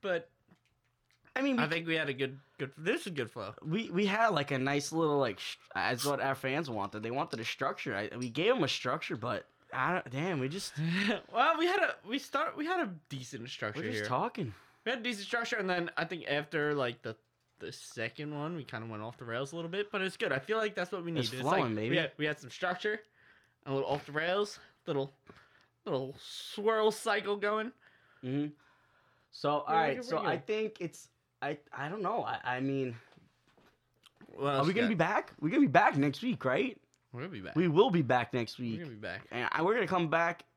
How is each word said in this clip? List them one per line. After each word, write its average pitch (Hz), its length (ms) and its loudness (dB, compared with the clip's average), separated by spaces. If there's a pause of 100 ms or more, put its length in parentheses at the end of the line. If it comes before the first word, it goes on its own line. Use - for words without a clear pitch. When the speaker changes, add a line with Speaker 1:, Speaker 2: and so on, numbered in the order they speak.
Speaker 1:
but 175 260 -2 (1040)
Speaker 2:
I 262 60 0
mean, 269 160 2
we 175 60 4
Speaker 1:
I 151 60 4
think 165 180 0
we 160 80 2
had 156 160 0
a 131 40 -2
good, 135 240 -2 (200)
good, 143 180 -6
this 202 300 -2
is 190 60 -6
good 131 180 -4
flow. 104 320 -8
Speaker 2:
we, 202 280 -2
we 196 140 4
had, 214 240 4
like, 147 220 2
a 135 80 2
nice 139 340 0
little, 156 260 4
like, 117 220 2
sh-, - 160 -8 (180)
as 117 300 0
what 143 160 0
our 139 140 0
fans 139 340 -2
wanted. 107 340 -4
They 113 80 -4
wanted 131 300 -4
a 113 40 -4
structure. 135 520 -2
I, 104 220 -4
we 127 100 -4
gave 165 260 4
'em 202 100 2
a 127 40 2
structure, 139 480 -2
but 110 300 -4 (260)
I 135 220 0
don't, 165 160 -4
damn, 151 300 -2
we 131 100 0
just 190 240 -8 (280)
Speaker 1:
<laughs> 202 300 -2
Well, 294 260 4
we 330 80 2
had 381 140 4
a, 294 140 2 (120)
we 240 120 -2
start, 294 380 -2
we 302 100 -2
had 359 140 0
a 233 100 0 (180)
decent 127 400 -8
structure 113 320 -4
Speaker 2:
we're - 80 -4
just 110 120 -2
Speaker 1:
here. 104 60 -2
Speaker 2:
talking. 143 460 -2 (340)
Speaker 1:
We 220 40 -2
had 247 100 -2
a - 20 -12
decent 214 240 -4
structure, 233 300 -2
and 190 120 0
then 175 300 0
I 165 80 0
think 170 240 -8
after, 147 420 0
like, 127 300 -2
the, 113 140 -8 (420)
the 85 140 -8
second 120 640 -8
one, 151 220 -4
we 147 80 -8
kinda 113 220 -8
went 107 160 -8
off 117 160 -10
the 131 80 -14
rails 123 260 -4
a 165 40 -8
little 170 140 -6
bit, 202 200 -4
but 202 100 -2
it's 190 160 -2
good. 160 160 0
I 131 60 2
feel 208 200 0
like 214 160 0
that's 180 180 -2
what 180 120 -4
we 170 80 -2
Speaker 2:
It's 123 200 0
Speaker 1:
need. 127 80 -6
It's 127 40 -4
like, 165 140 4
Speaker 2:
flowing, 120 160 2
baby. 110 160 0
Speaker 1:
we 175 60 2
had, 160 200 0
we 151 80 -2
had 151 140 -2
some 127 120 -16
structure, 214 500 -2 (680)
a 139 80 -2
little 135 160 2
off 143 160 0
the 147 60 -12
rails, 180 460 0 (280)
little, 143 260 0 (720)
little 135 380 -2
swirl 214 680 2
cycle 208 440 0
going. 214 360 0 (520)
Speaker 2:
Mm-hmm. 143 220 0 (880)
So, - 180 -2
all 147 180 2
Speaker 1:
Yeah, 156 60 4
we 165 140 8
Speaker 2:
right. 135 80 2
Speaker 1:
can 247 80 -6
Speaker 2:
So 226 140 0
Speaker 1:
bring - 120 0
Speaker 2:
I 160 40 2
Speaker 1:
it. - 120 -4
Speaker 2:
think 214 340 0
it's, - 280 -8 (340)
I, 147 160 -4 (180)
I 143 120 -4
don't 208 120 -6
know. 190 240 0
I, 117 200 -4
I 127 160 0
mean, 135 340 0 (1300)
Speaker 1:
What - 260 -6
Speaker 2:
are 135 40 2
Speaker 1:
else 143 100 4
Speaker 2:
we 190 40 2
gonna 233 140 2
Speaker 1:
you 220 80 2
Speaker 2:
be - 0 -
Speaker 1:
got? 160 140 2
Speaker 2:
back? 214 320 0
We're 151 100 0
gonna 285 120 6
be 269 40 8
back 170 300 6
next 143 260 2
week, 233 220 -2
right? 185 340 2 (340)
Speaker 1:
We're 120 100 -8
gonna 185 100 -8
be 110 80 -10
back. - 160 -6
Speaker 2:
We 180 100 4
will 185 240 8
be 170 120 6
back 120 300 2
next 117 280 -4
Speaker 1:
We're 123 100 -4
Speaker 2:
week. 110 100 -4
Speaker 1:
gonna 156 120 -10
be 107 40 -14
back. 101 260 -8 (100)
Speaker 2:
And 120 180 -2
I, 156 120 2
we're 196 120 4
gonna 214 140 2
come 175 200 2
back 165 360 0 (120)